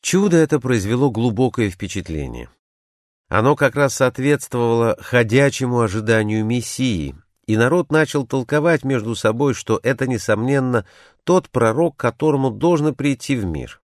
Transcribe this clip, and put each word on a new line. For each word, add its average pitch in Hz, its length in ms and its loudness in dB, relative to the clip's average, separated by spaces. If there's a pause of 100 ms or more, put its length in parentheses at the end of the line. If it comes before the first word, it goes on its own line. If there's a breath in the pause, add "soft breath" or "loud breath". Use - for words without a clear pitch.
Чудо 180 360 2
это 151 220 2
произвело 123 500 0
глубокое 113 600 0
впечатление. 76 760 -8 (800)
Оно 123 260 2
как 139 220 0
раз 143 180 0
соответствовало 120 1040 0
ходячему 123 800 2
ожиданию 107 640 0
Мессии, 110 720 -2 (320)
и 107 100 0
народ 139 360 2
начал 147 340 0
толковать 147 560 0
между 117 320 -2
собой, 117 400 0
что - 280 -2
это, 127 240 -2
несомненно, 120 800 0 (380 soft breath)
тот 180 260 2
пророк, 117 460 0
которому 135 540 0
должно 151 440 0
прийти 135 420 -2
в 107 80 -4
мир. 73 360 -8 (100)